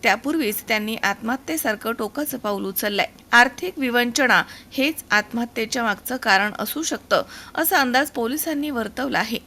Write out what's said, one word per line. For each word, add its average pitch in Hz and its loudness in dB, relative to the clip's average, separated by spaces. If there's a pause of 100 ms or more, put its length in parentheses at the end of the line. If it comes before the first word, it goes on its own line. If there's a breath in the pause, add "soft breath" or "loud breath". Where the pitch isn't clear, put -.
त्यापूर्वीच 233 0
त्यांनी 220 -2
आत्महत्येसारखं 226 -2
टोकाचं 240 -6
पाऊल 202 -4
उचललंय. 196 -2 (260)
आर्थिक 262 4
विवंचना 240 4 (280 loud breath)
हेच 285 -2
आत्महत्येच्या 233 -2
मागचं 226 -4
कारण 208 4
असू 294 -4
शकतं, - 0 (320 loud breath)
असा 330 2
अंदाज 269 2
पोलिसांनी 294 -2
वर्तवला 240 -2
आहे. 226 -2